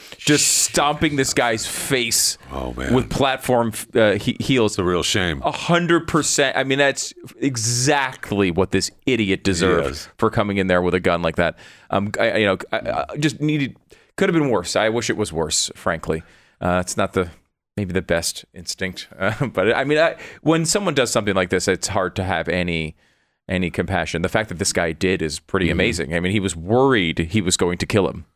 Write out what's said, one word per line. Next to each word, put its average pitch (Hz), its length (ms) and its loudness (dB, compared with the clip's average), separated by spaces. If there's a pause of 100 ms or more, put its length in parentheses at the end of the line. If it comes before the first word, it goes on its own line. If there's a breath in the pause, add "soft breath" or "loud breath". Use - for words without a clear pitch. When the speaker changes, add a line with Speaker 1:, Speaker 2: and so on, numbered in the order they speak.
(180 loud breath)
Speaker 1:
just 147 280 4 (120)
stomping 147 580 0
this 135 180 0
guy's 117 320 0
face - 720 -2 (140)
Speaker 2:
Oh, 64 220 -6
man. 64 200 -2
Speaker 1:
with 123 160 2
platform, 131 600 0 (240)
uh, 110 160 6
he-, 104 260 -2
heels? 120 360 2
Speaker 2:
It's - 40 -6
a 95 60 0
real 87 180 2
shame. 82 420 0
Speaker 1:
A 151 60 0
hundred 170 560 0
percent. 143 500 0
I 135 60 2
mean, 135 160 0
that's 139 340 0 (280)
exactly 123 1120 0
what 92 180 2
this 95 200 0 (140)
idiot 107 380 0
deserved 87 460 2
Speaker 2:
Yes. 71 200 -10 (100)
Speaker 1:
for 113 120 2
coming 104 280 0
in 92 100 2
there 90 140 4
with 90 120 2
a 92 60 2
gun 87 220 2
like 82 140 0
that. 82 200 0 (340 loud breath)
Um, 101 300 0
I, 107 160 2
you 107 100 2
know, 95 120 2 (140)
I, 73 380 -2
I 104 60 -12
just 143 240 -2
needed, 147 360 -2 (400 soft breath)
could 190 120 0
have 175 120 2
been 143 100 2
worse. 92 260 0
I 107 120 4
wish 117 220 0
it 92 60 -2
was 101 160 -2
worse, 78 420 -2
frankly. 82 480 -4 (380 soft breath)
Uh, 90 200 2
it's - 160 -6
not 98 180 -2
the, 90 160 0 (460)
maybe 95 160 -4
the 90 100 0
best - 420 -2 (100)
instinct. 90 580 -8
<laughs> - 60 -18
Uh, 107 280 -2
but 101 280 0
I 135 80 0
mean, 147 160 0
I, 160 160 2 (280 loud breath)
when 160 240 2
someone 190 280 0
does 127 160 2
something 104 240 0
like 92 160 0
this, 92 160 0
it's 92 220 0
hard 92 280 -2
to 98 60 -2
have 82 260 -2
any, 82 460 -2 (540)
any 90 220 -2
compassion. 87 520 -2
The 90 60 0
fact 110 200 -2
that 87 100 -8
this - 140 -2
guy 85 200 0
did 92 300 0
is 76 160 -4
pretty 95 280 -2
Speaker 2:
Mm-hmm. 80 60 2
Speaker 1:
amazing. 82 420 0
I 87 60 0
mean, 90 120 0
he 107 80 2
was 92 160 -2
worried 101 600 2
he 98 220 0
was 87 160 0
going 90 220 0
to - 80 -4
kill 95 220 2
him. 82 160 -10 (100)